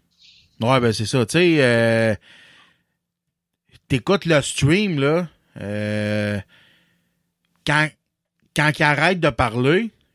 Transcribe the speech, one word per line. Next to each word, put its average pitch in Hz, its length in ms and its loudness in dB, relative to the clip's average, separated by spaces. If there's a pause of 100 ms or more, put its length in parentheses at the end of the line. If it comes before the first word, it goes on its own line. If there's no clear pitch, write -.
(600)
Ouais, 123 200 2
ben 117 120 2
c'est 107 140 -4
ça. 127 200 0
Tu - 80 -8
sais, 170 260 4
euh, 113 560 2 (1700)
t'écoutes 165 380 0
le 156 160 2
stream, 170 580 0
là, 156 280 0 (340)
euh, 104 760 -4 (1300)
quand, 151 220 0 (680)
quand 151 240 0
il 160 40 0
arrête 151 360 0
de 156 100 0
parler, 135 600 -2 (240)